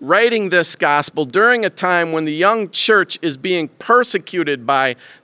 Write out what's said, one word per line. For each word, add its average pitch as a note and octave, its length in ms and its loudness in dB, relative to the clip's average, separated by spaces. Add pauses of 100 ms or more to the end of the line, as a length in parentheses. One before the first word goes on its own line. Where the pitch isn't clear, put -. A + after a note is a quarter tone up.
writing G#3 500 2
this E3+ 260 0
gospel D3 480 0
during A3 400 2
a F#3 60 0
time F3 420 -2
when D#3+ 140 -2
the D3+ 80 -4
young G3 360 0
church - 520 0
is D3+ 140 -4
being E3 320 -4
persecuted E3 1000 -2
by C3+ 280 0 (300)